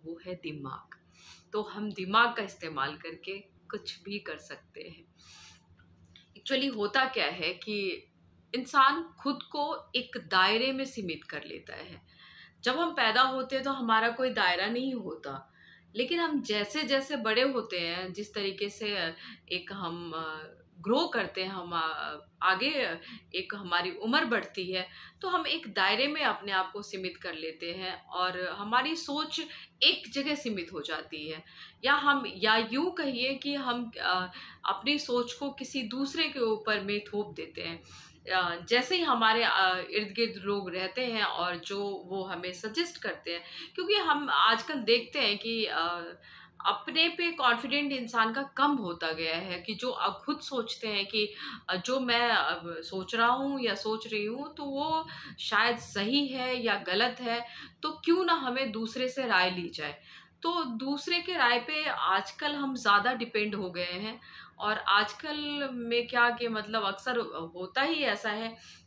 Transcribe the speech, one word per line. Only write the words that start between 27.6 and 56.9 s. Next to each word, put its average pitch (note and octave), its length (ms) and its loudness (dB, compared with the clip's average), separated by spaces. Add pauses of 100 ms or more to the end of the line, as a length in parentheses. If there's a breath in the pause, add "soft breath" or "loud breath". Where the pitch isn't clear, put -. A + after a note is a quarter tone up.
हैं F#3 320 -8
और F3+ 420 -2
हमारी A3+ 480 0
सोच D4+ 440 -4 (420 loud breath)
एक C#4 300 4
जगह C#4 220 0
सीमित G3+ 380 -4
हो E3 80 -8
जाती D#3 480 -6
है। D#3 160 -8 (400 loud breath)
या C4+ 100 6
हम, C#4 420 4
या G#3+ 200 6
यूँ A#3+ 340 2
कहिए C4+ 440 0
कि C#4+ 200 -4
हम, B3 360 -2 (100)
अ, F#3 320 0 (340 loud breath)
अपनी C#4 320 0
सोच A#3+ 340 0
को C#4 180 -4
किसी C4+ 320 -6
दूसरे C4+ 460 -2
के C4+ 120 -6
ऊपर G#3+ 400 2
में G#3 240 -2
थोप G#3 300 -4
देते D#3+ 280 -10
हैं। E3 200 -8 (500 loud breath)
अ, F3 320 2
जैसे B3+ 320 2
ही F4 60 2
हमारे, A#3 420 4
अ, F#3 460 4
इर्द G3+ 240 -2
गिर्द G3+ 280 0
लोग G3 280 -2
रहते F#3+ 360 -2
हैं A3 180 0
और F3 320 0
जो G3 500 -4
वो F#3 180 -4
हमें F3+ 280 -6
सजेस्ट A3 500 -4
करते E3+ 320 -4
हैं, E3+ 80 -8 (320 loud breath)
क्योंकि F#4 200 0
हम D4 360 2
आजकल A3 440 4
देखते A#3+ 460 2
हैं G#3 180 2
कि, A3+ 260 -2
अ, E3+ 380 0 (640 loud breath)
अपने C#4+ 420 2
पे E4+ 240 0
confident C#4 600 2
इंसान A3+ 400 2
का C#4 100 -2
कम C4+ 280 2
होता E3+ 420 0
गया E3 240 0
है F3+ 240 -4
कि G#3+ 140 -6
जो B3 160 -4
अब G3 340 -2
खुद D4 160 -2
सोचते A#3 480 -4
हैं G3+ 180 0
कि, G#3 280 0 (340 loud breath)
अ, F#3 80 0
जो B3 240 0
मैं A#3+ 280 4
अब E3+ 520 2
सोच F#3 340 -6
रहा A#3 140 6
हूँ C4+ 320 2
या A3+ 140 2
सोच A3 320 -4
रही G#3+ 180 -2
हूँ, C#4 300 -6
तो D4+ 100 -10
वो D#4 420 -2 (340 loud breath)
शायद A3+ 380 4
सही A#3+ 480 0
है B3+ 360 -2
या A3 120 4
गलत G3+ 460 2